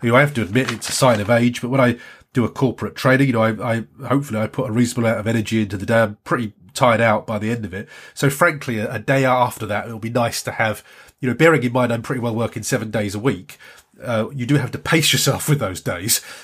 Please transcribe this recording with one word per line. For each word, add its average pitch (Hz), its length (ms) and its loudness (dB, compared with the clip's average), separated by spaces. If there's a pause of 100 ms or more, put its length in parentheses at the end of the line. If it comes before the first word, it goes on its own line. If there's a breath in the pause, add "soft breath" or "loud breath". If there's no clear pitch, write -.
you 120 80 0
know, 117 60 6
I 135 60 8
have 147 120 2
to 117 80 -2
admit 123 300 0
it's 110 180 -8
a - 20 -6
sign 123 280 4
of 101 100 -2
age, 120 320 2
but 120 80 -4
when 131 100 0
I 123 180 4 (360 loud breath)
do 120 120 2
a - 40 0
corporate - 460 -2
training, 135 320 4
you 127 60 2
know, 113 100 2
I, 113 320 0
I, 117 100 -4 (220)
hopefully 131 320 0
I 107 80 0
put - 220 -4
a 107 40 -4
reasonable 120 320 2
amount 110 140 0
of 104 80 -4
energy 110 340 0
into 98 160 -4
the 95 80 -8
day. 113 160 4
I'm 104 220 0
pretty 117 300 -4 (200)
tired 117 260 4
out 110 280 2
by 110 100 -4
the 107 140 -4
end 113 120 -4
of 87 120 -10
it. 101 120 -12 (280 loud breath)
So 139 160 0
frankly, 147 480 0
a, 110 160 -4
a 110 40 -6
day 135 240 0
after 123 440 0
that, 101 180 -4
it'll 113 140 -12
be 113 100 -6
nice 120 340 0
to 110 100 -6
have, 110 300 -2 (380 loud breath)
you 127 80 0
know, 120 60 0
bearing 156 280 2
in 123 80 0
mind 120 220 0
I'm 113 80 -4
pretty 127 180 -6
well 113 160 -4
working 110 280 -4
seven 110 260 -4
days 104 240 -4
a 104 60 -6
week. 139 380 -4 (460 loud breath)
Uh, 113 300 -2
you 123 120 -6
do 139 100 2
have - 160 0
to - 60 -8
pace - 360 0
yourself 123 340 0
with 147 120 2
those 95 200 -4
days. 98 400 -2 (240 loud breath)